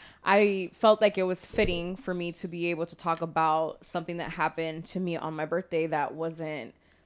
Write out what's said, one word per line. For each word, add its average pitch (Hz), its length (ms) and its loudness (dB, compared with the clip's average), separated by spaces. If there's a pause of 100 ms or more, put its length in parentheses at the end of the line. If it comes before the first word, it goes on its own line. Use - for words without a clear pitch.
(240)
I 196 500 4
felt 214 280 6
like 208 160 4
it 190 60 2
was 185 220 -2
fitting 180 520 0
for - 160 -6
me 175 200 -4
to - 140 -8
be 170 200 -4
able 170 180 -2
to - 100 -8
talk 165 260 -2
about 160 640 0
something 170 340 -6
that 165 140 -6
happened 160 540 -2
to - 160 -4
me 175 160 -2
on 160 180 -6
my 151 100 -4
birthday 165 420 -2
that 147 260 -2
wasn't 156 600 -6 (320)